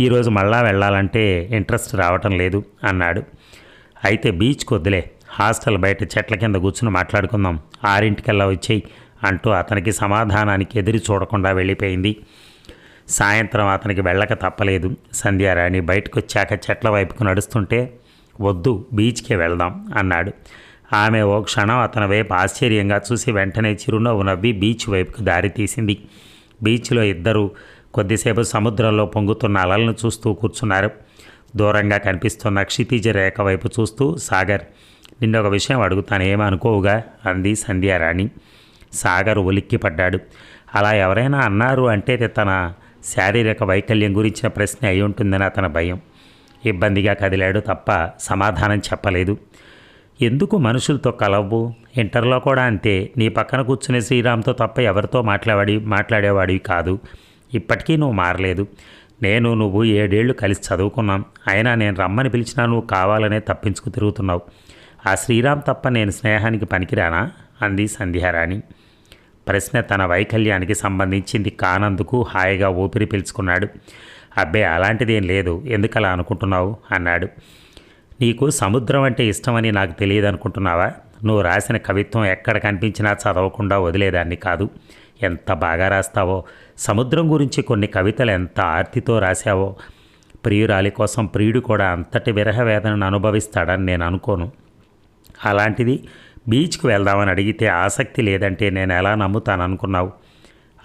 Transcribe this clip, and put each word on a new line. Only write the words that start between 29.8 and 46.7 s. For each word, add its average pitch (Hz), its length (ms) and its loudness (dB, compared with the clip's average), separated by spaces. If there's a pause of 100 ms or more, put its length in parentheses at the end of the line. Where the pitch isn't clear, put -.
చూస్తూ 110 260 -2
కూర్చున్నారు. 104 580 -2 (680)
దూరంగా 104 400 2
కనిపిస్తున్న 98 640 -2
క్షితిజ 113 460 -2
రేఖ 98 320 0
వైపు 98 280 0
చూస్తూ, 107 480 -2
"సాగర్, 95 440 0 (600)
నిన్నొక 110 260 2
విషయం 101 340 0
అడుగుతాను, 95 420 0
ఏమనుకోవుగా?" 101 800 2 (240)
అంది 92 300 0
సంధ్యారాణి. 92 720 0 (640)
సాగర్ 98 460 0
ఉలిక్కిపడ్డాడు. 92 800 0 (560)
అలా 104 180 2
ఎవరైనా 110 460 2
అన్నారు 123 500 2
అంటే 107 240 0
అది 117 160 0
తన 95 440 0 (320)
శారీరక 107 580 0
వైకల్యం 101 540 2
గురించిన 107 320 0
ప్రశ్న 101 380 -2
అయి 95 160 2
ఉంటుందని 98 420 0
అతని 95 240 -2
భయం. 85 320 -2 (680)
ఇబ్బందిగా 101 480 2